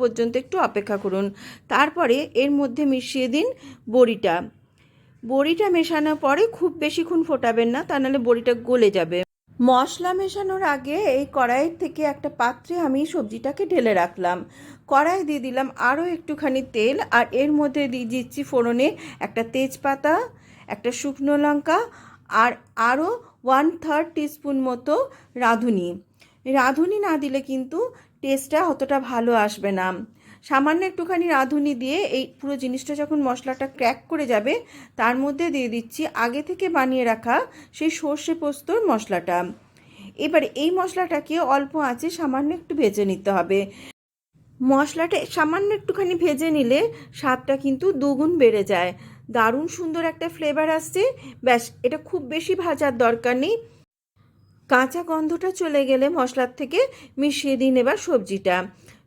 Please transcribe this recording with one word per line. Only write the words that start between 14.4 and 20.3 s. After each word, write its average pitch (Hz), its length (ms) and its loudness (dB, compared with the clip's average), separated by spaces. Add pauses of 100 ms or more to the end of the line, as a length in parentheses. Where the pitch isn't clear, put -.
কড়াই 311 380 4
দিয়ে 294 180 -4
দিলাম 262 200 -2 (220)
আরও 294 160 0 (100)
একটুখানি 294 460 -4 (140)
তেল, 233 220 2 (220)
আর 240 140 4
এর 277 200 2
মধ্যে 294 300 2 (100)
দিয়ে 247 200 -6
দিচ্ছি 254 280 -6 (100)
ফোড়নে 240 380 2 (380)
একটা 226 160 -4 (100)
তেজপাতা, 269 640 0 (540)